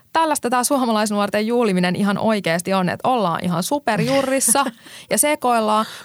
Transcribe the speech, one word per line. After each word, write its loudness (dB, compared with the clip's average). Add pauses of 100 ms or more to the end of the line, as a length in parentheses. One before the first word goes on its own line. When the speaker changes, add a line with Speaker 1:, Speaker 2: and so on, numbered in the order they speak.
(120)
Speaker 1:
tällaista 0
tää 2
suomalaisnuorten 0
juhliminen 2
ihan 0
oikeesti 0
on, 2
että -2
ollaan 0
ihan -2
superjurrissa 0 (240)
Speaker 2:
<laughs> -14
Speaker 1:
ja 0
sekoillaan, 2 (180)